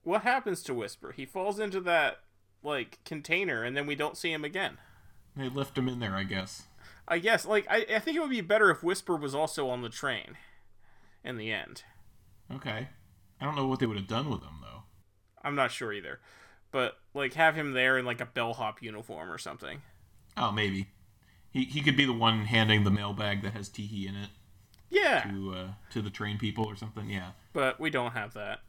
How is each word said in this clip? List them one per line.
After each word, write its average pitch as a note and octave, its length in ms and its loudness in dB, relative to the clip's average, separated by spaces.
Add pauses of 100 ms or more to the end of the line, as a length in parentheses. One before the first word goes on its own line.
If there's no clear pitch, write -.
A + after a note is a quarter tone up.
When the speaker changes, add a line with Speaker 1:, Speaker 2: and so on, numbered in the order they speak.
Speaker 1:
What F#3+ 180 2
happens A#3+ 400 0
to C3+ 100 -4
Whisper? - 400 -6
He C3+ 120 -10
falls G3 340 -4
into G3 200 -2
that, E3+ 380 4 (440)
like, C#3+ 440 -4
container, D#3 580 -2
and B2+ 140 -2
then C#3+ 100 -2
we D3 80 -2
don't D3 220 -2
see E3 160 -2
him D3+ 100 -4
again. D#3+ 340 -4 (560)
Speaker 2:
They C3+ 140 -4
left C3+ 300 -2
him B2+ 100 2
in B2 120 -4
there, G#2 140 -2
I G2 100 -2
guess. F#2+ 400 -6 (440)
Speaker 1:
I E3+ 120 0
guess. A3 260 2
Like, G#3 240 2
I, A3 200 2
I A3 100 2
think D#4 180 0
it - 20 2
would D4+ 100 0
be A#3+ 120 0
better G3+ 280 6
if D#3+ 140 2
Whisper F3 320 0
was D3 180 -4
also D3 360 0
on B2 120 -2
the A#2 60 -6
train A#2 480 -6 (880)
in B2+ 140 -6
the A2 160 -4
end. - 300 -6 (720)
Speaker 2:
Okay. B2+ 360 -6 (500)
I C3+ 60 -6
don't D3+ 100 -2
know C3+ 100 2
what C3 140 2
they B2 60 4
would A2 100 -2
have G2 140 -4
done B2+ 200 -2
with G#2+ 120 -2
him, D2+ 200 -16
though. A1 220 -16 (580)
Speaker 1:
I'm C#3+ 140 -4
not C3 160 2
sure A2 220 -6
either. E2 260 -10 (520)
But, B2+ 260 0 (160)
like, C#3 220 -2
have D#3+ 200 8
him D3 160 -2
there C3 260 4
in, B2+ 60 2
like, A#2+ 160 -2
a B2 60 -4
bellhop A#2 580 -4
uniform G#2 480 -10
or D#2 60 -6
something. - 460 -10 (520)
Speaker 2:
Oh, A#2+ 160 2
maybe. G2 380 0 (600)
He, B2+ 140 0
he C3 160 -2
could C#3+ 160 4
be C#3+ 80 6
the C3 80 4
one A2+ 320 4
handing G#2+ 400 6
the G2+ 80 6
mailbag G2+ 520 0
that G2+ 100 -2
has G2+ 160 -8
Teehee G2+ 400 -6
in G2 60 -8
it G2+ 160 -10 (580)
Speaker 1:
Yeah. D4 320 4 (100)
Speaker 2:
to, F#2+ 240 -4
uh, F#2 120 -8 (260)
to A2+ 80 -2
the G2+ 80 -4
train G#2 280 -4
people G#2+ 280 0
or G#2 100 -8
something, G#2+ 340 -10
yeah. F#2+ 200 -6 (240)
Speaker 1:
But C3 260 2
we D#3 100 0
don't B2 220 0
have A2 220 -6
that. G#2+ 360 -8